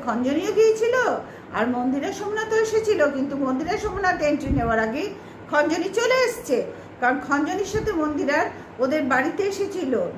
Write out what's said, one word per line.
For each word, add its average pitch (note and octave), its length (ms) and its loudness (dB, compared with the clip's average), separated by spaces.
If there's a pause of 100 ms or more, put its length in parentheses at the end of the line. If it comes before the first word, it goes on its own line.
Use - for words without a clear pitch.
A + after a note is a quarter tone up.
খঞ্জনীও C#4 460 0
গিয়েছিল A4 420 4 (600)
আর G#3+ 120 2
মন্দিরা C4 460 0
সোমনাথও G#4+ 440 -2
এসেছিল, G#4+ 540 2
কিন্তু C#4 260 -2
মন্দিরা C#4 420 0
সোমনাথ F#4+ 440 0
এন্ট্রি D4 280 0
নেওয়ার A#3 280 2
আগেই B3+ 360 -2 (360)
খঞ্জনী E4 380 2
চলে A#4 260 2
এসছে, D4+ 520 0 (340)
কারণ B3+ 280 2
খঞ্জনীর E4 360 0
সাথে G#4+ 280 -2
মন্দিরার D4+ 540 0 (320)
ওদের C4+ 240 2
বাড়িতে C4+ 400 0
এসেছিল, F#4 580 -2 (160)